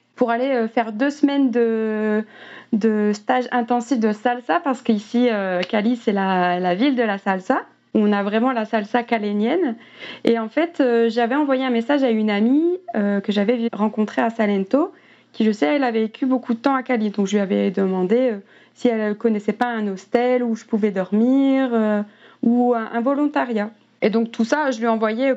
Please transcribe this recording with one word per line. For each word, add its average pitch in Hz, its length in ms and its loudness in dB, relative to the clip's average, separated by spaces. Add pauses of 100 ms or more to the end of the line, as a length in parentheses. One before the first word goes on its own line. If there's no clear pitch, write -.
(140)
pour 240 160 0
aller, 240 200 0
euh, 233 180 0
faire 226 240 -2
deux 247 180 0
semaines 277 400 2
de, 220 720 0 (500)
de 214 420 2
stage 254 380 0
intensif 240 460 0
de 214 140 2
salsa », 247 520 -2
parce 262 180 -2
qu'ici, 240 480 0
euh, 190 320 0
Cali, 214 340 0
c'est 226 160 -2
la, 185 480 2
la 180 140 0
ville 262 200 2
de 240 80 2
la 208 160 -2
salsa. 196 440 -2 (320)
On 208 180 2
a 202 100 0
vraiment 220 300 0
la 220 140 -2
salsa 220 360 -2
calénienne. 233 720 -2 (480)
Et 233 140 4
en 220 120 -6
fait, 339 300 -2
euh, 233 280 4
j'avais 233 260 0
envoyé 269 300 0
un 262 60 -2
message 247 340 0
à 247 60 2
une 214 200 2
amie, 277 480 2 (160)
euh, 202 260 0
que 202 120 -2
j'avais 202 240 0
vi-, 233 160 -2
rencontrée 208 480 -2
à 233 80 2
Salento, 226 640 0 (400)
qui, - 120 -2
je 214 80 4
sais, 294 240 0
elle 277 80 0
avait 226 180 0
vécu 220 240 -4
beaucoup 254 260 0
de 226 60 -4
temps 277 160 0
à 262 80 -2
Cali. 240 280 -2
Donc, 202 160 -2
je 190 60 -6
lui 208 100 2
avais 202 280 0
demandé, 196 640 0
euh, 202 60 -8 (360)
si - 140 0
elle 220 280 -2
connaissait 214 380 -2
pas 247 140 -2
un 220 200 -4
hostel 240 540 0
où 233 120 -2
je - 120 -10
pouvais 214 240 0
dormir, 254 840 2
euh, 214 300 0 (400)
ou 240 320 2
un, 226 180 -4
un 233 80 -4
volontariat. 262 680 -2 (320)
Et 214 80 2
donc, 226 200 0
tout 226 140 -2
ça, 294 260 0
je 233 80 -4
lui 220 60 -6
ai 233 40 0
envoyé 226 480 0